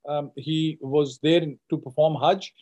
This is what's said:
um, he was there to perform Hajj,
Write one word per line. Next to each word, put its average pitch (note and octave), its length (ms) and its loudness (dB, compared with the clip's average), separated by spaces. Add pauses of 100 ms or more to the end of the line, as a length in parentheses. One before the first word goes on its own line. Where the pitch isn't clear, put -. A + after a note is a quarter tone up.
um, D3 260 -6
he D#3 460 -2
was C3+ 400 0
there E3 200 4 (280)
to D#3+ 80 -2
perform D3+ 380 0
Hajj, F3 460 0